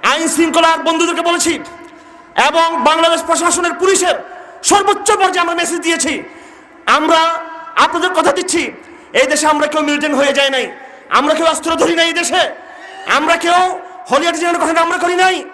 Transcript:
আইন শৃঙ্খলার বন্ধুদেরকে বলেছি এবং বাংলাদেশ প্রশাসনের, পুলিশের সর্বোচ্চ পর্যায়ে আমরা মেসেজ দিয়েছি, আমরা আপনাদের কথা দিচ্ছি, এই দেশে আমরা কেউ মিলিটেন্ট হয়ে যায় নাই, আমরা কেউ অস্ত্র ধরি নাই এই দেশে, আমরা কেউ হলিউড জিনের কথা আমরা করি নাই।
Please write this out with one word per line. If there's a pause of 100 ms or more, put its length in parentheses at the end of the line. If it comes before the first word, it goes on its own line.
(120)
আইন
শৃঙ্খলার
বন্ধুদেরকে
বলেছি (880)
এবং
বাংলাদেশ
প্রশাসনের,
পুলিশের (480)
সর্বোচ্চ
পর্যায়ে
আমরা
মেসেজ
দিয়েছি, (640)
আমরা (360)
আপনাদের
কথা
দিচ্ছি, (420)
এই
দেশে
আমরা
কেউ
মিলিটেন্ট
হয়ে
যায়
নাই, (380)
আমরা
কেউ
অস্ত্র
ধরি
নাই
এই
দেশে, (440)
আমরা
কেউ (320)
হলিউড
জিনের
কথা
আমরা
করি
নাই। (100)